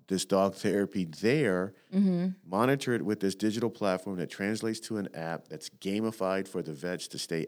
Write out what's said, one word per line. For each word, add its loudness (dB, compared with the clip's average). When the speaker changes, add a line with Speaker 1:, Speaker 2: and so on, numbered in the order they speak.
Speaker 1:
this 0
dog 4
therapy 0
there, 2
Speaker 2:
Mm-hmm. 4
Speaker 1:
monitor 2
it 0
with 0
this 2
digital 0
platform -2
that -4
translates -2
to -6
an -4
app -6
that's -12
gamified -2
for -4
the -4
vets -6
to -12
stay -4